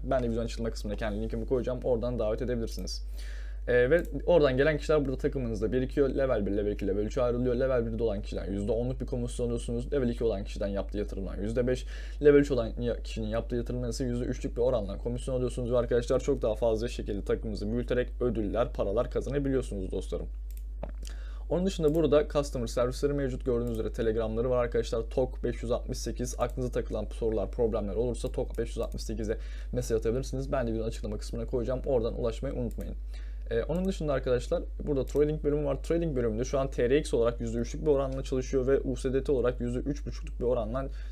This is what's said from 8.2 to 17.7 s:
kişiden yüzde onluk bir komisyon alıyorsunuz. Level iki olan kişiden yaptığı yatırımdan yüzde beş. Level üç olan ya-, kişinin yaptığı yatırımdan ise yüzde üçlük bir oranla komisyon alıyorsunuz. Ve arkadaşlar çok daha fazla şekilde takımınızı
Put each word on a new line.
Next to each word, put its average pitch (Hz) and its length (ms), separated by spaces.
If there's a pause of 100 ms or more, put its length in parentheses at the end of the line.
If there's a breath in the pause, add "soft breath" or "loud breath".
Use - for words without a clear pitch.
kişiden 95 300
yüzde 101 200
onluk 123 280
bir 127 60
komisyon 120 400
alıyorsunuz. 120 460
Level 131 160
iki 117 160
olan 101 200
kişiden - 220
yaptığı 98 320
yatırımdan 92 380
yüzde 113 300
beş. 127 200 (380 loud breath)
Level 143 160
üç 143 100
olan 117 300
ya-, 120 220
kişinin 110 240
yaptığı 113 300
yatırımdan 120 340
ise 131 140
yüzde 120 200
üçlük - 320
bir 123 40
oranla 110 380
komisyon 123 360
alıyorsunuz. 123 380
Ve 127 40
arkadaşlar 120 440
çok 127 220
daha 113 120
fazla 113 340
şekilde 107 360
takımınızı 107 480